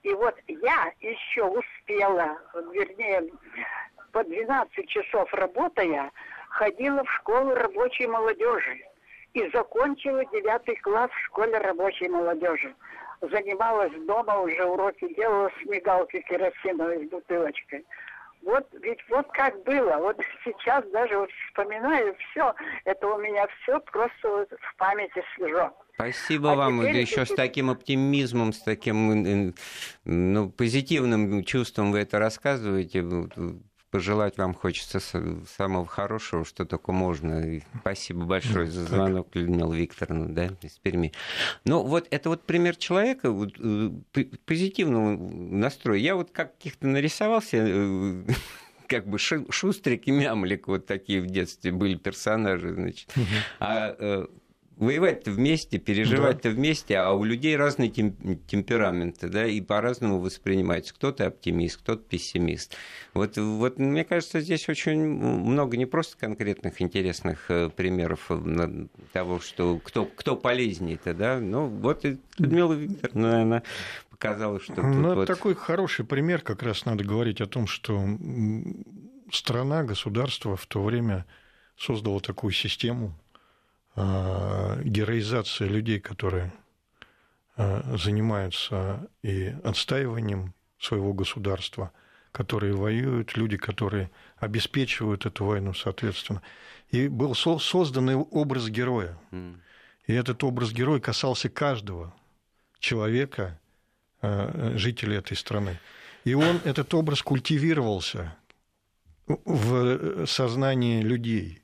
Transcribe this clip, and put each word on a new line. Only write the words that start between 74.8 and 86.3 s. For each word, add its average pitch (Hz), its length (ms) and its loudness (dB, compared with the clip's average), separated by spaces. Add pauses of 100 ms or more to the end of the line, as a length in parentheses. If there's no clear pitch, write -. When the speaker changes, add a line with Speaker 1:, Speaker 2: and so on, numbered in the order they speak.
Speaker 3:
Ну, 139 280 4
это 180 80 2
Speaker 2:
вот 190 80 4
Speaker 3:
такой - 280 2
хороший 170 480 -2
пример, 147 380 0
как 107 220 -6
раз 113 200 -2
надо 104 220 0
говорить 107 340 0
о 107 60 0
том, 110 200 -2
что, - 300 -4
м, 110 880 -2 (480)
страна, 135 520 0
государство 110 760 -2
в - 80 -12
то 98 180 -2
время 110 420 2 (520)
создало 107 420 0
такую 98 320 -4
систему, 117 640 -2 (840)
а, 95 840 0
героизации 107 840 0
людей, 107 320 0
которые, 90 500 -2 (1040)